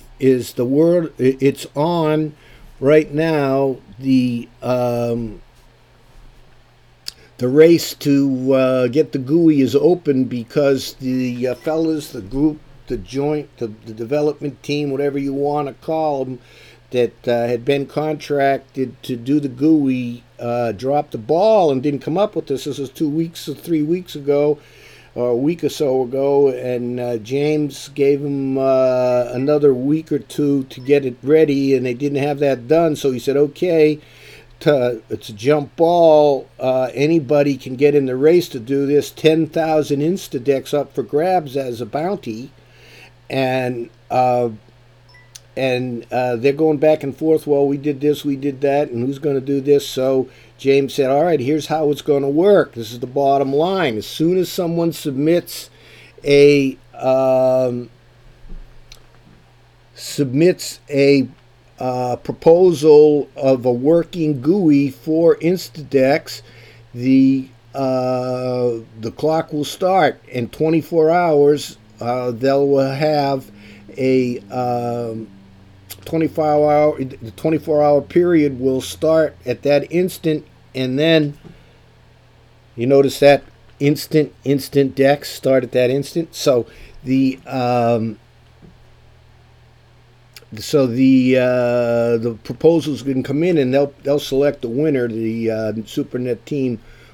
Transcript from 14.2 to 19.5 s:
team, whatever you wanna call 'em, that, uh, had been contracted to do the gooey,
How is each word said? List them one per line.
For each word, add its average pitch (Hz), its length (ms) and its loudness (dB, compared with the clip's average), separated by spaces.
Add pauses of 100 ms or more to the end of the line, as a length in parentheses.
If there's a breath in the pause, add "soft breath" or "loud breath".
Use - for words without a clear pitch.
team, 147 260 -4
whatever 139 300 -4
you 139 140 -6
wanna 143 400 -4
call 156 480 -4
'em, 127 180 -10 (520 loud breath)
that, 120 360 -2
uh, 120 200 0
had 120 180 -4
been 139 200 0
contracted 139 1160 -4
to 131 120 -6
do 127 240 0
the 143 100 -6
gooey, 127 760 0 (160)